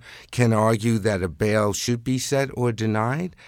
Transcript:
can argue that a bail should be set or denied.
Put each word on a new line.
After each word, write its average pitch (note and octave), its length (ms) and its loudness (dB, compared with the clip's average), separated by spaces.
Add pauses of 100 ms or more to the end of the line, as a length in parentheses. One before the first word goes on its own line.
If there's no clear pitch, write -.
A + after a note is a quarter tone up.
(320)
can A#2+ 200 4
argue A2 460 2
that G2 240 0
a F#2 60 -2
bail G#2 440 0
should A#2+ 300 -2
be C3 160 -2
set C3+ 360 -2
or B2 180 0
denied. A2 640 -2 (120)